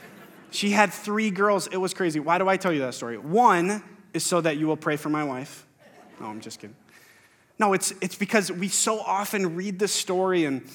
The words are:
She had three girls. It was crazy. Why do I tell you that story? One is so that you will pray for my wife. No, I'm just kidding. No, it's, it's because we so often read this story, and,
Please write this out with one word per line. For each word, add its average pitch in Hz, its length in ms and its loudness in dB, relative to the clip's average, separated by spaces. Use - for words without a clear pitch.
She 202 200 0
had 202 220 4
three 214 380 -2
girls. 196 360 2
It 190 120 -6
was 185 160 -2
crazy. 160 260 0
Why 160 160 2
do 190 100 2
I 190 120 4
tell 185 140 0
you 151 80 0
that 127 120 -2
story? 120 240 -8
One 185 640 4
is 165 100 -2
so 175 200 2
that 160 160 2
you 156 80 0
will 156 100 2
pray 151 200 -2
for 151 120 -6
my 151 160 0
wife. 135 420 -10
No, 117 60 -10
I'm 107 140 -10
just 107 200 -16
kidding. 107 160 -18
No, 202 160 4
it's, 185 260 0
it's 196 160 -6
because 202 340 0
we 180 180 -4
so 220 320 0
often 190 540 -2
read 185 240 -6
this 196 140 0
story, 185 540 2
and, 135 280 -4